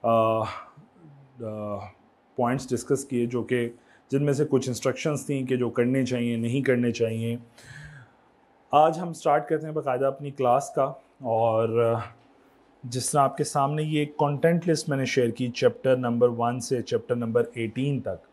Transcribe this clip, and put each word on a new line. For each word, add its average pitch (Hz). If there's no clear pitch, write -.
आ, 117
आ, 113
पॉइंट्स 127
डिस्कस 123
किए 120
जो 117
कि 120
जिनमें 143
से 139
कुछ 131
इंस्ट्रक्शंस 135
थी 139
कि 127
जो 120
करने 127
चाहिए, 120
नहीं 117
करने 123
चाहिए। 113
आज 156
हम 170
स्टार्ट 151
करते 156
हैं 156
बाकायदा 135
अपनी 135
क्लास 131
का, 139
और 113
जिस 123
तरह 147
आपके 135
सामने 147
ये 151
कंटेंट 165
लिस्ट 160
मैंने 135
शेयर 120
की 123
चैप्टर 127
नंबर 120
वन 120
से 120
चैप्टर 120
नंबर 117
एटीन 123
तक। 95